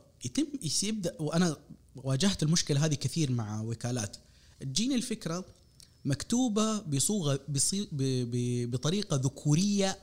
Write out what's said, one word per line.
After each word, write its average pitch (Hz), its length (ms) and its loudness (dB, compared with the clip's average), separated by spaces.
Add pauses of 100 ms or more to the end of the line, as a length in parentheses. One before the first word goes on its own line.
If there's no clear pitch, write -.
(240)
يتم 277 220 -2 (160)
يس-، - 220 -2
يبدأ. 208 340 -2
وأنا 165 380 2 (400)
واجهت 135 460 2
المشكلة 151 420 2
هذه 156 100 2
كثير 139 380 0
مع 107 280 -2
وكالات، 117 560 -6 (440)
تجيني 190 340 0
الفكرة 208 500 -4 (600)
مكتوبة 214 760 2
بصوغة، 143 680 0
بصي-، 190 440 0
ب-، 131 380 0
ب-، 120 400 0
بطريقة 151 460 -2
ذكورية 185 880 2